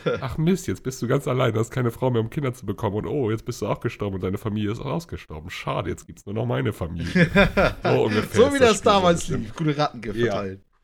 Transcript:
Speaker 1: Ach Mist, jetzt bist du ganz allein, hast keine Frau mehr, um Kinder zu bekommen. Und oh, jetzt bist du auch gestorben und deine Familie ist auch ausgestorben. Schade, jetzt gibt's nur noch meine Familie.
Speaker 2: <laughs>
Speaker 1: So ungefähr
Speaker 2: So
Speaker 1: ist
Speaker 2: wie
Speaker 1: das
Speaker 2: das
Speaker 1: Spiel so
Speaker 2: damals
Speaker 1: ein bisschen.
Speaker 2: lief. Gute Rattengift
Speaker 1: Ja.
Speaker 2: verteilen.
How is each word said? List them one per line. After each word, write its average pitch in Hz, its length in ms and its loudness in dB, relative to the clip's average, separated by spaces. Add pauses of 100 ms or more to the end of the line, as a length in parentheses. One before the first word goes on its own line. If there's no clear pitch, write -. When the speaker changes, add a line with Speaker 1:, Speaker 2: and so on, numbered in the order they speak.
(220)
Speaker 1:
Ach 127 160 -6
Mist, 175 300 2
jetzt 98 160 -4
bist - 180 -8
du 123 60 -2
ganz 139 200 0
allein, 127 300 2
hast 110 140 0
keine 120 200 0
Frau 131 180 -2
mehr, 117 120 2
um 113 80 -2
Kinder 135 240 -4
zu - 120 -16
bekommen. 101 300 -2
Und 104 120 -2
oh, 123 240 0
jetzt 113 120 -4
bist - 180 -8
du 104 60 -2
auch 127 140 -4
gestorben 104 340 -4
und 92 80 -6
deine 98 140 -2
Familie 104 340 -2
ist 117 80 -6
auch - 60 -10
ausgestorben. 131 640 -8
Schade, - 400 -6
jetzt - 180 -8
gibt's - 180 -20
nur 101 100 -10
noch 117 100 -2
meine 123 260 -2
Familie. 85 400 -6
Speaker 2:
<laughs> 180 720 4
Speaker 1:
So 156 220 4
ungefähr 151 340 2
Speaker 2:
So 247 80 10
Speaker 1:
ist 285 60 0
Speaker 2:
wie 277 60 2
Speaker 1:
das 247 100 8
Speaker 2:
das 208 80 4
Speaker 1:
Spiel - 60 -4
so - 0 -
Speaker 2:
damals 196 260 6
Speaker 1:
ein 170 60 6
bisschen. 170 260 -4
Speaker 2:
lief. 107 140 -10
Gute 151 220 0
Rattengift 120 400 -2
Speaker 1:
Ja. 117 80 2 (100)
Speaker 2:
verteilen. 98 260 -6 (220)